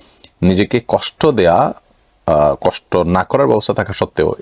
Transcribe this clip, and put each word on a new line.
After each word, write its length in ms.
নিজেকে 460
কষ্ট 380
দেয়া, 480
আহ, 360
কষ্ট 340
না 280
করার 240
ব্যবস্থা 260
থাকা 200
সত্ত্বেও 480